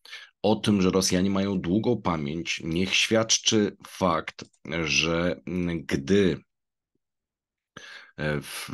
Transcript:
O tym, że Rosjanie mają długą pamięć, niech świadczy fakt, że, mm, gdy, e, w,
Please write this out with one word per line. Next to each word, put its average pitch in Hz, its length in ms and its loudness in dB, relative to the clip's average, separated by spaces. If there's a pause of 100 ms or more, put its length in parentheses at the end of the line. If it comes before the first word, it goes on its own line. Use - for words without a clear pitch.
(420)
O 107 140 4
tym, 104 260 2
że 92 100 4
Rosjanie 92 380 2
mają 98 320 0
długą 110 400 0
pamięć, 82 600 -4
niech 85 320 -2
świadczy - 840 2 (100)
fakt, - 580 -2 (380)
że, 82 600 0
mm, 85 400 -4
gdy, 87 520 2 (1800)
e, 76 240 -2
w, - 320 -12